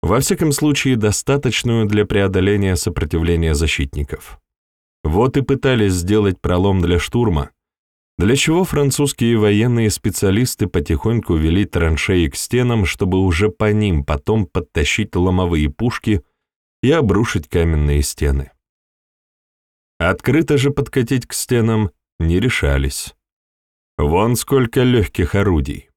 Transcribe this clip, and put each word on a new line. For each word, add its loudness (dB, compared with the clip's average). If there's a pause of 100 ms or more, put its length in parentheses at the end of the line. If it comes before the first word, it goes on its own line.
Во 2
всяком 0
случае, 0
достаточную 0
для 2
преодоления 0
сопротивления 0
защитников. -4 (640)
Вот 2
и 0
пытались 0
сделать 0
пролом 0
для 2
штурма, -2 (680)
для 2
чего 2
французские 0
военные 2
специалисты -2
потихоньку -2
вели 2
траншеи 0
к -8
стенам, 0
чтобы -2
уже 2
по -2
ним 0
потом -2
подтащить -4
ломовые 0
пушки -2 (600)
и 2
обрушить 0
каменные 0
стены. -2 (1500)
Открыто 0
же 0
подкатить -2
к -14
стенам 0 (280)
не 2
решались. -2 (840)
Вон 2
сколько 0
легких 0
орудий. -2